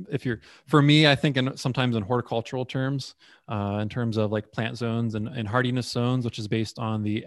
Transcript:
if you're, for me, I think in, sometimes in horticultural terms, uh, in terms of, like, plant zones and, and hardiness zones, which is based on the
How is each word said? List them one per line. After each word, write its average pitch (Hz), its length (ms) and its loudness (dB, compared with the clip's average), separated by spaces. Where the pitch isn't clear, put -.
if - 160 -4
you're, 117 140 -4
for 147 160 6
me, 151 260 8
I 143 80 6
think 135 220 2
in, 127 180 0
sometimes 123 400 0
in 107 80 0
horticultural 120 600 -2
terms, 135 500 -4
uh, 101 340 -2
in 107 80 -2
terms 117 280 -2
of, 107 140 2
like, 107 200 -4
plant 117 260 -6
zones 117 380 -2
and, 110 120 -4
and 113 200 -6
hardiness 123 400 0
zones, 123 380 0
which 117 140 -6
is 107 80 -6
based 110 320 -2
on 110 240 -2
the 104 220 -2